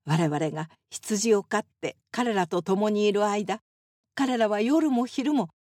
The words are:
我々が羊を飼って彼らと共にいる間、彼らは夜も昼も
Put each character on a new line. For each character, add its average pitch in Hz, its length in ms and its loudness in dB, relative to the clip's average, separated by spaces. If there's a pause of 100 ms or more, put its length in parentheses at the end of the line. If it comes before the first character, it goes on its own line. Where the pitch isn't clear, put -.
我 160 240 2
々 151 220 -2
が 156 180 -8 (220)
羊 214 440 -2
を 196 80 2
飼 208 180 -2
っ - 60 -8 (140)
て - 160 -8 (140)
彼 233 240 -2
ら 180 120 2
と 180 140 -2
共 196 300 0
に 208 160 2
い 208 60 4
る 202 140 2
間、 202 360 -4 (520)
彼 254 220 0
ら 220 120 2
は 208 120 0
夜 302 300 2
も 247 160 0
昼 277 260 -4
も 208 160 0 (240)